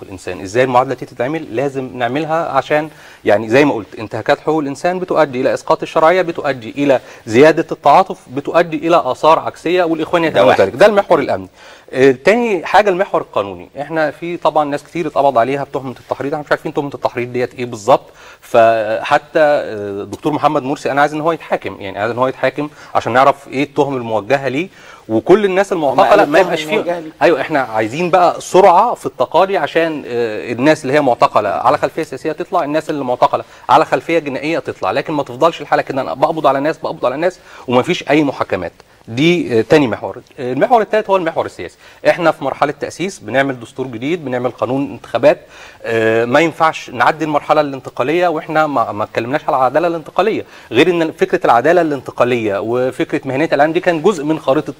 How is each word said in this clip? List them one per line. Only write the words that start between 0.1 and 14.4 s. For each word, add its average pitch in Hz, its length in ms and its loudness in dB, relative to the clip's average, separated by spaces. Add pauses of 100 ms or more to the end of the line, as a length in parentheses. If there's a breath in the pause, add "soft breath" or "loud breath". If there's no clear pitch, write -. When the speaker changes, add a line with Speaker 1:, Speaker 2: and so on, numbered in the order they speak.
Speaker 1:
ازاي 101 240 0
المعادله 131 300 0
دي - 120 -12
تتعمل؟ 135 500 -6
لازم 131 380 -4
نعملها 147 540 -4
عشان 151 420 -2 (340 loud breath)
يعني 110 240 2
زي 131 160 6
ما 139 100 2
قلت، 107 240 -10
انتهاكات 113 420 -4
حقوق 156 180 -2
الانسان 156 400 -4
بتؤدي 151 420 0
الى 123 140 0
اسقاط - 280 -2
الشرعيه، 170 400 2
بتؤدي 139 480 -6
الى 143 300 2 (260 loud breath)
زياده 151 460 4
التعاطف، 165 460 2 (100)
بتؤدي 160 480 -2 (120)
الى 165 160 4
اثار 151 340 2
عكسيه، 175 460 -2
والاخوان 165 380 0
Speaker 2:
ده 165 60 0
Speaker 1:
يتناولوا - 240 4
Speaker 2:
واحد. - 80 2
Speaker 1:
ذلك. 196 140 2
ده 160 120 6
المحور 196 320 4
الامني. 113 300 -2 (440 loud breath)
آه، 135 180 6 (140)
تاني 214 420 2
حاجه 208 240 4
المحور 180 300 0
القانوني. 98 480 -6 (120)
احنا 151 300 -4
في 170 260 -10
طبعا 151 280 0